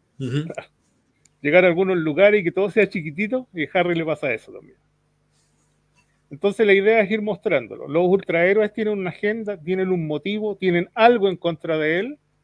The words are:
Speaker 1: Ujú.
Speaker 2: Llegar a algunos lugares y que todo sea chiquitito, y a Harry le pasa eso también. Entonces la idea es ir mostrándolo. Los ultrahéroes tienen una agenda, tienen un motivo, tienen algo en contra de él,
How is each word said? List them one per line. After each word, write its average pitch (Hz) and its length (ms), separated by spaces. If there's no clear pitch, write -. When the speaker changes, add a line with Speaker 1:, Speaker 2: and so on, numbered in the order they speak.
Speaker 1:
Ujú. 139 340
Speaker 2:
Llegar 160 240
a - 20
algunos 185 300
lugares 180 440
y - 20
que 165 80
todo 196 180
sea 202 200
chiquitito, 202 640
y 170 120
a - 80
Harry 175 220
le 165 100
pasa 151 280
eso 107 180
también. 101 260
Entonces 202 320
la 202 80
idea 208 280
es 190 100
ir 220 100
mostrándolo. 139 640
Los 165 200
ultrahéroes 190 640
tienen 214 240
una 185 140
agenda, 208 440
tienen 185 360
un 165 160
motivo, 202 480
tienen 175 400
algo 226 340
en 180 80
contra 165 400
de 156 220
él, 262 180